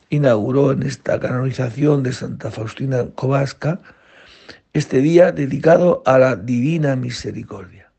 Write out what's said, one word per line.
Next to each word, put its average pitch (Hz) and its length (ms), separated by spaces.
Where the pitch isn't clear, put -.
inauguró 135 640
en 131 120
esta - 360
canonización 131 840
de 123 100
Santa - 360
Faustina 120 680
Kowalska 139 680
este 147 280
día 170 300
dedicado 165 760
a 131 120
la 131 180
divina 131 600
misericordia. 110 1040